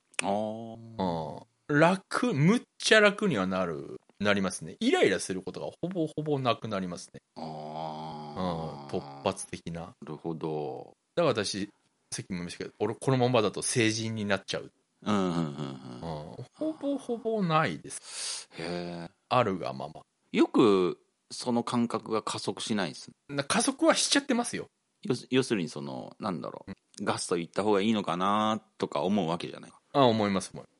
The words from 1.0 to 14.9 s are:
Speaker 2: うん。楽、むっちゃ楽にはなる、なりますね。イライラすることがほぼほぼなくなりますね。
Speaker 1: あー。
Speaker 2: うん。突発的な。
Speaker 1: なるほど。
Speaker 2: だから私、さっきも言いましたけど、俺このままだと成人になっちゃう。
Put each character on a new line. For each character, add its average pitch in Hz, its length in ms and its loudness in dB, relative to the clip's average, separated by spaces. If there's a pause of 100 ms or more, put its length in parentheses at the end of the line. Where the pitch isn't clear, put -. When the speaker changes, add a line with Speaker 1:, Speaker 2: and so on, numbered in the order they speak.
Speaker 2:
う 147 60 2
ん。 143 40 8
楽、 190 540 2
む 165 240 6
っ - 40 -16 (160)
ち - 160 4
ゃ 220 60 10
楽 208 280 4
に 143 80 2
は 95 100 2
な 92 180 0
る、 73 360 -6 (200)
な 101 120 4
り 101 80 2
ま 95 100 2
す - 120 -10
ね。 78 180 -12
イ 226 100 2
ラ 370 120 4
イ 113 80 6
ラ 90 100 0
す - 140 -4
る 92 80 -6
こ 90 100 -8
と 170 80 -8
が 147 60 -6 (160)
ほ 170 60 -4
ぼ 180 180 -2
ほ 151 160 -6
ぼ 151 160 0
な 127 180 2
く - 120 -8
な 107 100 -2
り 92 80 -4
ま 87 120 -6
す - 160 -16
ね。 - 60 -18 (160)
Speaker 1:
あ 82 40 -10
ー。 78 1500 -6
Speaker 2:
う 95 40 0
ん。 - 20 -8
突 69 240 -14
発 - 240 -2
的 - 220 -10
な。 82 100 -8
Speaker 1:
な 87 140 -14 (120)
る 76 100 -10
ほ 85 180 -6
ど。 76 600 -6 (200)
Speaker 2:
だ 170 80 0
か 143 120 4
ら 107 100 0
私、 98 240 -4 (440)
さ - 100 -8
っ - 40 -14
き - 40 -10
も 95 60 -4
言 87 40 -4
い 87 40 -8
ま 87 60 -8
し - 40 -12
た - 40 -18
け 98 60 -8
ど、 101 140 -12
俺 104 160 0
こ - 160 -2
の 131 60 6
ま 123 140 4
ま 123 120 6
だ 101 80 4
と 80 120 -6
成 113 280 2
人 113 240 -4
に 107 120 -4
な 101 100 2
っ 95 100 -2
ち - 100 -4
ゃ - 40 -4
う。 - 100 -14 (340)